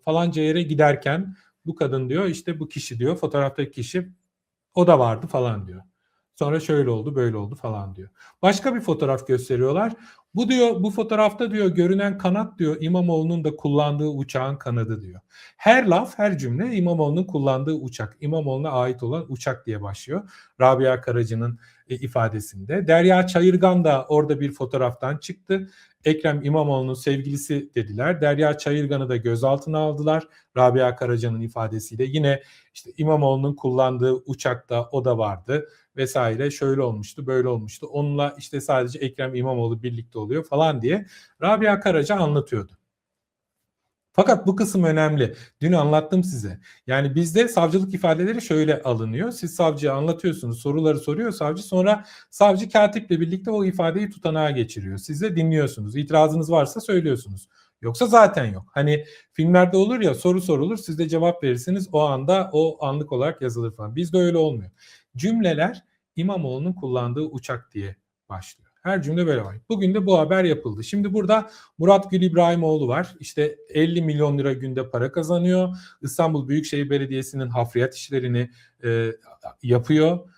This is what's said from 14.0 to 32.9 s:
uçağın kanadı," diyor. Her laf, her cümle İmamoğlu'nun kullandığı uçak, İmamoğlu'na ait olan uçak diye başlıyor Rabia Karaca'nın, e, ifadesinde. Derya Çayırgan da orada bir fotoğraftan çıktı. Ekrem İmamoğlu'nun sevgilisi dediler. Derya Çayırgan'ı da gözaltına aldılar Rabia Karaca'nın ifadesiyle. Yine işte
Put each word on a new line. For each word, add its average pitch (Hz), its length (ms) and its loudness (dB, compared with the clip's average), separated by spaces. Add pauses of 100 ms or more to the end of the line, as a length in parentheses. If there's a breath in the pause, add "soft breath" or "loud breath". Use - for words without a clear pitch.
uçağın 139 480 -4
kanadı," 113 460 -4
diyor. 92 180 -18 (360 loud breath)
Her 233 300 4
laf, 190 320 0
her 202 200 0
cümle 147 380 -4
İmamoğlu'nun 170 480 0
kullandığı 139 500 -2
uçak, 120 460 -8
İmamoğlu'na 147 500 -4
ait 127 320 -2
olan 151 260 -6
uçak 131 380 -6
diye 104 160 -6
başlıyor 143 480 -10 (300 loud breath)
Rabia 127 400 4
Karaca'nın, 117 580 -2 (300 soft breath)
e, 127 80 -8
ifadesinde. 117 920 -4
Derya 180 400 6
Çayırgan 180 580 4
da 139 240 2
orada 151 320 2
bir 143 120 -2
fotoğraftan 131 640 -4
çıktı. 190 540 -6 (340 loud breath)
Ekrem 156 380 0
İmamoğlu'nun 143 520 0
sevgilisi 139 800 -4
dediler. 120 460 -2
Derya 147 380 2
Çayırgan'ı 143 500 -2
da 123 80 -2
gözaltına 131 600 0
aldılar 156 500 -2 (280 soft breath)
Rabia 127 400 4
Karaca'nın 117 440 -2
ifadesiyle. 113 640 -6
Yine 139 380 0 (320 soft breath)
işte - 220 -20